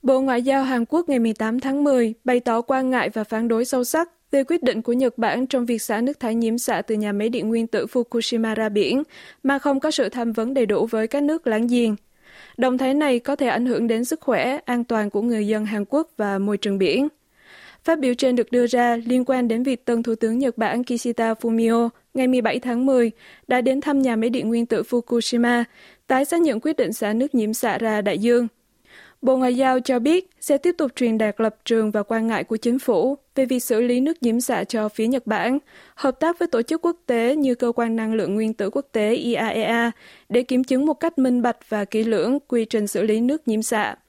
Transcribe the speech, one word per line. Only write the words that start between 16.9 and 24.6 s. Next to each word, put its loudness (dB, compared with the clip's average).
Phát 2
biểu 0
trên 2
được 0
đưa 2
ra 2
liên 0
quan 0
đến 0
việc -2
tân 0
Thủ -2
tướng -2
Nhật -2
Bản 0
Kishida -2
Fumio 2
ngày 0
mười 2
bảy 0
tháng -2
mười 4
đã 2
đến 2
thăm 0
nhà 2
máy 0
điện -2
nguyên 0